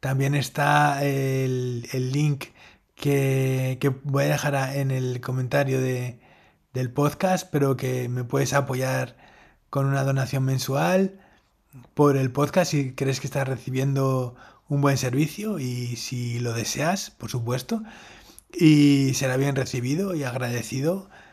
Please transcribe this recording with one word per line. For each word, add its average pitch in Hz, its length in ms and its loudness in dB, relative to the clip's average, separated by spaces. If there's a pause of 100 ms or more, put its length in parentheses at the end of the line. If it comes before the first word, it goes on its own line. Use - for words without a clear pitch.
también 135 340 0
está 143 680 2
el, 131 880 -2
el 127 180 -2
link 143 360 0 (480)
que, 135 840 0
que 143 100 2
voy 139 360 0
a - 20 2
dejar 147 280 0
a, 135 200 -2
en 139 160 0
el 127 300 -2
comentario 131 600 0
de, 123 380 -4 (540)
del 127 180 -2
podcast, 160 600 0
pero 139 260 2
que 127 320 -4
me 123 140 -4
puedes 135 300 -2
apoyar 131 640 -2 (520)
con 139 160 0
una 139 180 0
donación 135 400 0
mensual 156 760 0 (760)
por 147 220 6
el 131 160 2
podcast 147 400 2
si 135 220 0
crees 135 260 -2
que - 80 -8
estás 135 200 -2
recibiendo 131 880 0 (340)
un 143 120 2
buen 139 160 4
servicio 151 600 -2
y 123 380 -6
si 120 420 -6
lo 120 140 -2
deseas, 143 580 -2
por - 180 -12
supuesto, 131 540 -4 (680)
y 143 640 6
será 131 200 -2
bien 139 200 0
recibido 135 600 -2
y 147 80 -4
agradecido, 123 880 -4 (220)